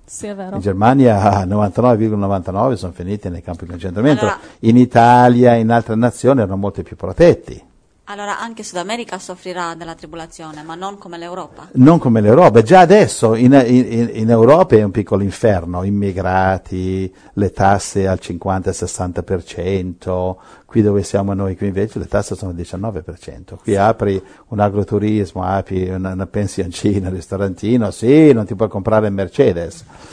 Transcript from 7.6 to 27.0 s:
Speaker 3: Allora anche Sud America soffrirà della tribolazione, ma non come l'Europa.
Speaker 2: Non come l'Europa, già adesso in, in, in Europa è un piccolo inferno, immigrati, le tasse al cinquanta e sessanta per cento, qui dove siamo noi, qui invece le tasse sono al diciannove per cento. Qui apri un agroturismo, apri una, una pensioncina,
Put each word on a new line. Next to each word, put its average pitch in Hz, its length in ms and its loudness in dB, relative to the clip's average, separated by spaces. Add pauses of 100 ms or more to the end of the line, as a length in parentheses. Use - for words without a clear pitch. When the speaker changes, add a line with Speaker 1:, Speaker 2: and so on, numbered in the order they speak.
Speaker 3:
Allora 202 280 -8
anche 226 240 -12
Sud 180 140 -12
America 190 420 -8
soffrirà 180 580 -10
della 165 160 -14
tribolazione, 160 720 -18
ma 165 100 -14
non 196 240 -12
come 175 220 -18
l'Europa. 170 540 -14
Speaker 2:
Non 143 260 6
come 113 220 0
l'Europa, 117 420 6
già 175 160 6
adesso 127 560 4
in, 127 180 4 (140)
in, 117 440 2
in 110 200 -4
Europa 131 440 4
è 107 60 6
un 104 80 0
piccolo 98 320 -2
inferno, 90 600 -2
immigrati, 95 1300 -2 (200)
le 101 180 -2
tasse 98 560 0
al 92 100 0
cinquanta 95 540 -6
e - 20 -8
sessanta 90 480 -8
per 90 220 -6
cento, 92 960 -6 (260)
qui - 160 0
dove 101 220 2
siamo 98 320 -4
noi, 95 200 -4
qui 101 120 -6
invece 101 320 -6
le - 80 -10
tasse 101 280 -4
sono 95 140 -10
al 87 80 -10
diciannove 92 460 -10
per 80 160 -16
cento. - 420 -20
Qui 104 140 -2
apri 101 440 0 (280)
un 104 120 -8
agroturismo, 104 840 -2
apri 92 460 -4
una, 92 240 -6
una 92 120 -6
pensioncina, 98 840 -4